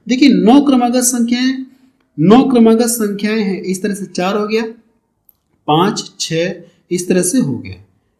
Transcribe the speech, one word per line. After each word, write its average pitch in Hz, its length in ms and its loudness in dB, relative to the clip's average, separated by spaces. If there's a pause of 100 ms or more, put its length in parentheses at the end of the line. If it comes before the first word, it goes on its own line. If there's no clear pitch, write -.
देखिए 262 240 4
नौ 202 300 4
क्रमागत 247 420 0
संख्याएं, 247 500 -2 (640)
नौ 202 280 6
क्रमागत 226 440 4
संख्याएं 208 520 -4
हैं, 196 200 -4
इस 185 220 -6
तरह 202 100 -4
से 190 140 -10
चार 185 300 -4
हो 208 100 -4
गया, 220 160 -2 (1040)
पाँच, 180 360 0 (160)
छः, 165 340 -4 (380)
इस 180 160 -4
तरह 185 160 0
से 254 160 -2
हो 143 160 -2
गया, 101 200 -12 (440)